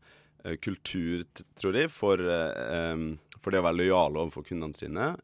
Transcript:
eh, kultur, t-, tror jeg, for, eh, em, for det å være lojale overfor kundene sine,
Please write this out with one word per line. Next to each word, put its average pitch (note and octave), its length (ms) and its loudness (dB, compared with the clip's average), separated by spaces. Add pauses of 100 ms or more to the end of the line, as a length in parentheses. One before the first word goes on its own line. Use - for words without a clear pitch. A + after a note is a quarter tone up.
(440)
eh, E2+ 120 -4
kultur, F2 680 -4 (100)
t-, - 100 -16 (120)
tror F#2+ 180 0
jeg, D#3 160 2
for, G2+ 260 4
eh, E2 760 0
em, D#2+ 260 -4 (200)
for - 120 -4
det F#2+ 100 4
å F2 60 2
være E2+ 100 4
lojale F2 460 4
overfor D#2 240 -6
kundene D#2+ 280 -6
sine, G#2+ 500 -4